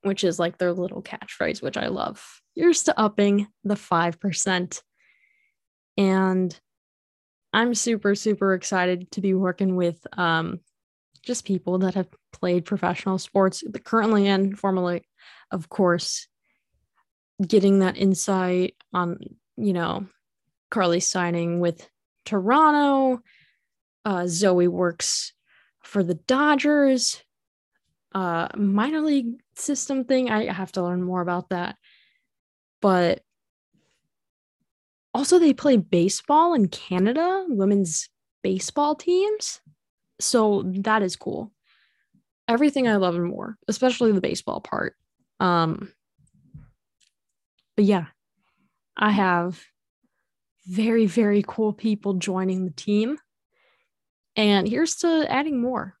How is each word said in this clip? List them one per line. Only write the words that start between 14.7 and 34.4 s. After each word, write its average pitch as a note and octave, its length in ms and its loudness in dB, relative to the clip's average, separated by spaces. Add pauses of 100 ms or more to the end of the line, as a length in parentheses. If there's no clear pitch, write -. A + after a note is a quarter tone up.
of F3 180 -8
course, - 580 0 (1160)
getting G3 340 4
that F#3 180 0
insight F#3 800 0 (180)
on, F3 260 -4 (380)
you G#3 160 0
know, F3 320 -4 (640)
Carly F3+ 300 2
signing F3 600 -2
with E3+ 300 -4 (360)
Toronto. C4+ 960 2 (840)
Uh, F3+ 240 -2
Zoe F3+ 400 2
works F3 680 -4 (480)
for G3+ 220 -2
the F3 100 -2
Dodgers, C#4 1120 2 (880)
uh, F3 420 -2
minor G#3+ 460 0
league C#4 400 -2 (140)
system C4+ 500 -4
thing. B3+ 240 2
I G#3+ 220 0
have F#3 220 -6
to F#3 100 -2
learn F3+ 200 -2
more F3+ 180 -2
about F3 280 -4
that. F3 260 -6 (1040)
But F3+ 400 2 (1900)